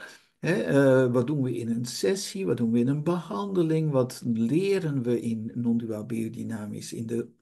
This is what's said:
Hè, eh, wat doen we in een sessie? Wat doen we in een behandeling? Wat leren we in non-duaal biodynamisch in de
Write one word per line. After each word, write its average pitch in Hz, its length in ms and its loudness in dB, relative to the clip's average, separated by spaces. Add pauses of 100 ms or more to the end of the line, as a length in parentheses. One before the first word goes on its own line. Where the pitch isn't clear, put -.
(400)
Hè, 156 140 0
eh, 131 580 6
wat 120 160 2
doen 147 140 0
we 127 160 -2
in 117 120 -6
een 117 160 -2
sessie? 190 600 -2
Wat 139 120 0
doen 117 140 0
we 120 80 2
in 120 80 2
een 147 160 0
behandeling? 175 880 0
Wat 127 340 0
leren 143 800 0
we 120 180 0
in 113 320 -4
non-duaal 117 520 -2
biodynamisch 110 880 -6
in 117 120 -6
de 117 220 -4 (140)